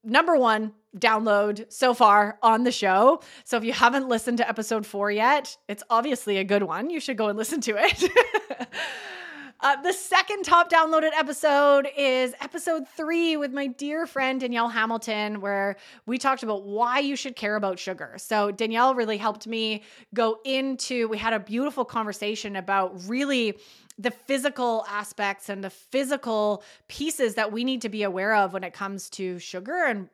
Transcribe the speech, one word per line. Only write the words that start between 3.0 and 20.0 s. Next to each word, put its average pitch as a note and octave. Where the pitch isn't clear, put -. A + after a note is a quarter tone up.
So -
if G#3+
you A3+
haven't C4
listened A#3+
to A#3
episode G#3+
four G3+
yet, C4
it's G#3
obviously A#3
a F#3+
good G3+
one. G#3+
You D#4+
should C4
go A3
and G#3
listen A#3
to A3
it. -
<laughs> -
Uh, C#4
the F4+
second F#4+
top E4+
downloaded D#4+
episode C#4+
is B3+
episode D#4+
three E4
with C#4+
my C#4
dear D4
friend C4
Danielle A#3+
Hamilton, A3
where G3
we B3
talked C4
about G3+
why A#3
you C#4+
should B3+
care G#3+
about G3
sugar. D#3+
So G#3
Danielle A3+
really A3
helped G#3+
me A3